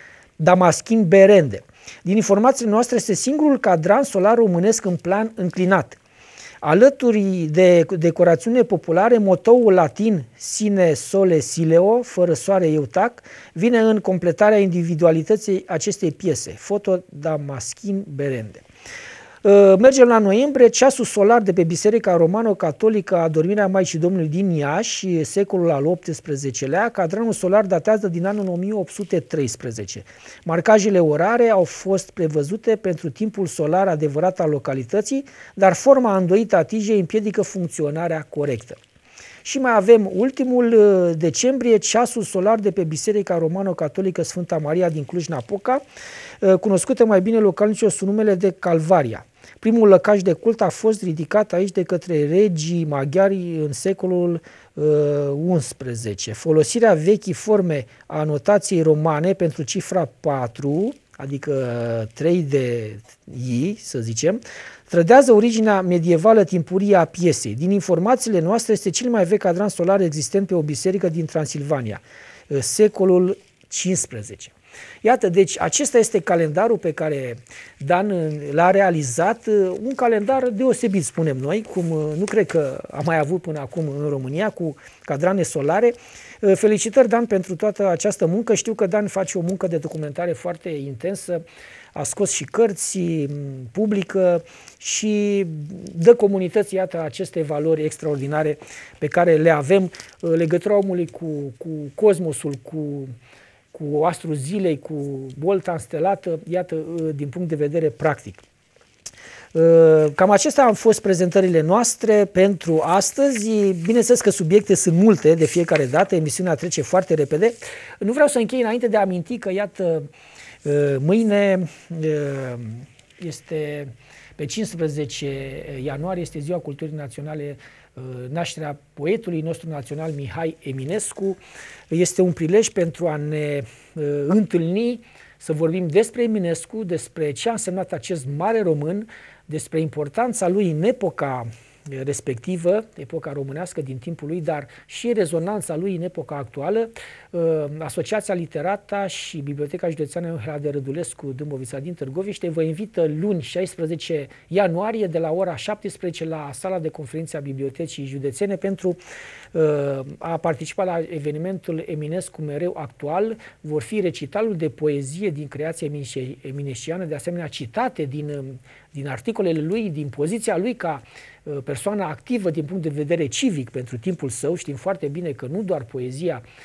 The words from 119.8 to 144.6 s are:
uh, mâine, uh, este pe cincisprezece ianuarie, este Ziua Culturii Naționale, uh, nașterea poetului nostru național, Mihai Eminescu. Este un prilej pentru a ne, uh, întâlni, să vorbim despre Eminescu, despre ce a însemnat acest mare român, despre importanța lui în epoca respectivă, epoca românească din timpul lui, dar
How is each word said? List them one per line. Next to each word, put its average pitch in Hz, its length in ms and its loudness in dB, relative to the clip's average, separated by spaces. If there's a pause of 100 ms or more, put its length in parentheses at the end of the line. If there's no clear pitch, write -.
uh, 143 360 0
mâine, 196 720 2 (320)
uh, 139 580 -4 (680)
este 147 600 -10 (480)
pe 151 100 -8
cincisprezece 156 840 -6 (540)
ianuarie, 156 380 -6
este 160 180 -10
Ziua 160 180 -6
Culturii 151 380 -10
Naționale, 147 640 -12 (360)
uh, 131 100 -16 (260)
nașterea 151 500 -8 (140)
poetului 175 480 -4
nostru 165 280 -8
național, 151 420 -10
Mihai 151 520 -8
Eminescu. 156 720 -6 (500)
Este 170 340 0
un 180 100 4
prilej 175 380 2
pentru 170 380 -2
a 156 80 -2
ne, 147 460 -4 (320)
uh, 156 100 -6 (240)
întâlni, 196 720 0 (380)
să - 160 -8
vorbim 165 340 -2
despre 226 360 0
Eminescu, 214 600 -4
despre 165 480 -6
ce - 180 -4
a - 20 -2
însemnat 190 400 -6
acest 156 340 -8 (120)
mare 214 240 0
român, 170 460 -2 (380)
despre 156 340 -6
importanța 160 680 -4
lui 185 240 0
în 156 120 -2
epoca 147 640 -4 (560)
respectivă, 170 800 -4 (120)
epoca 151 340 -12
românească 143 500 -10
din 131 160 -10
timpul 156 300 -12
lui, 170 140 -6
dar 147 260 -6 (180)